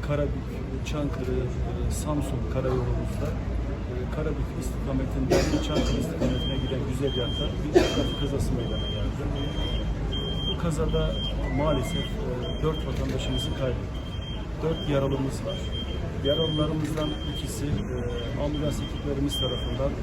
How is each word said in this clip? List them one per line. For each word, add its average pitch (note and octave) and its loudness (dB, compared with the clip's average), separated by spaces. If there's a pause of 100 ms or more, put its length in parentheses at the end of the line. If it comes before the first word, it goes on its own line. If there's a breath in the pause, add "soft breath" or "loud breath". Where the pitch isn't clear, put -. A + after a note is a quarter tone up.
Karabük, C#3+ 0 (400)
Çankırı, C#3+ 0 (500)
e, - 2
Samsun D3 0 (160)
karayolumuzda, A#2+ 0 (640)
e, - -4 (220)
Karabük D3 0 (120)
istikametinden C3+ 2
Çankırı C3 2
istikametine - 2
giden B2+ 0 (100)
güzergahta C3+ 0 (200)
bir D3+ 0
trafik - 4
kazası - 2
meydana - 0
geldi. - 0 (1300)
Bu F#3+ 0
kazada D#3+ 2 (480)
maalesef, C#3+ 2
e, B2 -2
dört D#3 0
vatandaşımızı C3 0
kaybettik. B2 0 (600)
Dört D#3 0
yaralımız C3+ 2 (100)
var. - -4 (680)
Yaralılarımızdan D3+ 2 (240)
ikisi, - -2
e, - 0 (480)
ambulans D3 0
ekiplerimiz C#3+ 0
tarafından B2 0 (120)